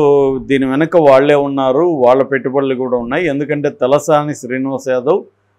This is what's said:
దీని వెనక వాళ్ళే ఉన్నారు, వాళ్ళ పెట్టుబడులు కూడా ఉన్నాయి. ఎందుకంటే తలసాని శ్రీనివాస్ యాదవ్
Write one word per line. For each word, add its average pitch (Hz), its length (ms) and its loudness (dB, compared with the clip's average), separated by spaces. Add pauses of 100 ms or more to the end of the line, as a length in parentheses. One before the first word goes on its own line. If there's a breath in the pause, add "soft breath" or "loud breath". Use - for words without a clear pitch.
(460)
దీని 135 200 0
వెనక 151 320 0
వాళ్ళే 143 380 6
ఉన్నారు, 139 440 0
వాళ్ళ 139 440 2
పెట్టుబడులు 135 520 -2
కూడా 123 220 -4
ఉన్నాయి. 131 300 -4
ఎందుకంటే 143 420 -4
తలసాని 147 640 0
శ్రీనివాస్ 131 540 -6
యాదవ్ 131 340 -2 (360)